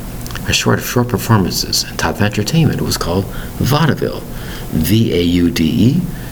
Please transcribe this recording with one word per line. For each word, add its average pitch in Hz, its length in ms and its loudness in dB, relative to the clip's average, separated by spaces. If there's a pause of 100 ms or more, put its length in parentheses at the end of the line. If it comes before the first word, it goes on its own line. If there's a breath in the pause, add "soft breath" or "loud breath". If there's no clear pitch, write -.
(460)
A - 60 -2
short, - 280 2
short 123 280 0
performances - 760 0
and - 160 -8
type 82 180 -2
of 92 60 0
entertainment 143 600 2
was - 140 -2
called 90 280 0 (340 loud breath)
vaudeville. 131 640 0 (500 loud breath)
V 95 420 2
A 87 100 2
U 87 280 2
D - 140 0
E 117 360 4 (320 loud breath)